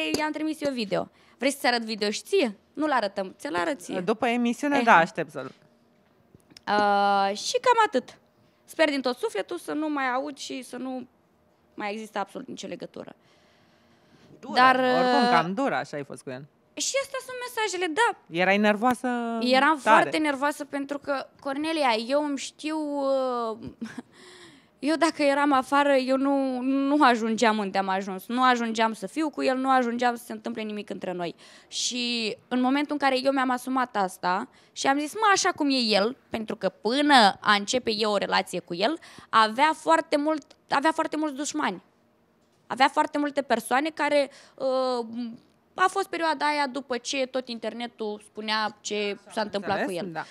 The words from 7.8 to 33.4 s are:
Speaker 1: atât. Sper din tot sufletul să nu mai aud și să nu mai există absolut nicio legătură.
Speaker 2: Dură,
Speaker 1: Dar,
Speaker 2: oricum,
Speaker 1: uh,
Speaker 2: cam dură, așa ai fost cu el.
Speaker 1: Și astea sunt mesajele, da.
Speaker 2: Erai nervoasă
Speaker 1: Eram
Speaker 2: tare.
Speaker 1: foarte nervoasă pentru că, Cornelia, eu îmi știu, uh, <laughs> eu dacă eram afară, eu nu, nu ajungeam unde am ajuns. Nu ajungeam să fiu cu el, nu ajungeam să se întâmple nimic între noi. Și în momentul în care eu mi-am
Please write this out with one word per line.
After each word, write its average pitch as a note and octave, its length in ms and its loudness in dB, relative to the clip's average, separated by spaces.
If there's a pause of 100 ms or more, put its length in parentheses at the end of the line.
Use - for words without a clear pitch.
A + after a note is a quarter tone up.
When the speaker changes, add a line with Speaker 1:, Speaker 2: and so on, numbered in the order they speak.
Speaker 1:
atât. - 320 -4 (460)
Sper D#4 260 2
din C#4 100 -2
tot B3+ 160 -2
sufletul F4 420 -6
să - 140 -8
nu D#4 160 -2
mai C4+ 220 -2
aud C4+ 260 -4
și C4+ 260 -10
să B3 140 -16
nu B3+ 300 -10 (680)
mai G#3 180 -6
există A3 260 -8
absolut G3 300 -8
nicio - 180 -12
legătură. - 480 -14 (1300)
Speaker 2:
Dură, D4 140 -10
Speaker 1:
Dar, B3+ 200 6
Speaker 2:
oricum, B3+ 480 4
Speaker 1:
uh, A#3+ 80 4
Speaker 2:
cam F3 240 4
dură, A#3+ 200 0
așa - 220 -4
ai C#3+ 80 -6
fost C#3 180 -16
cu C#3 80 -12
el. B2+ 140 -12 (300)
Speaker 1:
Și - 180 -4 (100)
astea C5+ 220 -8
sunt B4+ 120 -12 (120)
mesajele, F#4 460 -2
da. A4+ 240 2 (200)
Speaker 2:
Erai F#3+ 200 4
nervoasă G#3+ 480 2 (340)
Speaker 1:
Eram C4 420 4
Speaker 2:
tare. A3 200 6
Speaker 1:
foarte D#4 160 0
nervoasă D4 460 -2
pentru C#4 340 -6
că, C4+ 280 -6 (140)
Cornelia, D4 520 -2 (160)
eu D4 160 2
îmi C#4+ 140 -4
știu, - 400 -8
uh, C4 800 -2 (300)
<laughs> - 880 -20
eu D#4 180 0
dacă D4+ 260 0
eram C#4+ 300 4
afară, C#4+ 420 4
eu C4 220 2
nu, C4+ 440 0
nu C#4 440 2
ajungeam A3+ 540 4
unde G3 200 -2
am G3 100 -2
ajuns. F#3+ 380 -4
Nu B3 160 -2
ajungeam A3+ 500 2
să F#3+ 140 -10
fiu D4+ 240 -2
cu C#4 120 -6
el, C4 140 2
nu C4 140 0
ajungeam A#3+ 460 2
să - 80 -16
se - 80 -12
întâmple A3+ 300 -8
nimic G#3 280 -8
între F#3+ 220 -8
noi. F3 220 -6 (340)
Și A#3+ 680 -4 (120)
în B3+ 120 -2
momentul C#4+ 320 0
în D4 60 -4 (100)
care B3+ 140 0
eu C4+ 100 2
mi-am C4 180 0